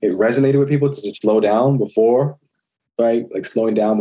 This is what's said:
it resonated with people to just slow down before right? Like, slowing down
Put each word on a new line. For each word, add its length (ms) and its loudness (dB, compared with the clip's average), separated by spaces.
it 120 -2
resonated 460 2
with 120 0
people 180 0
to 140 -6
just 180 -8
slow 200 2
down 360 2
before 600 0
right? 320 0
Like, 140 -8
slowing 300 -2
down 260 0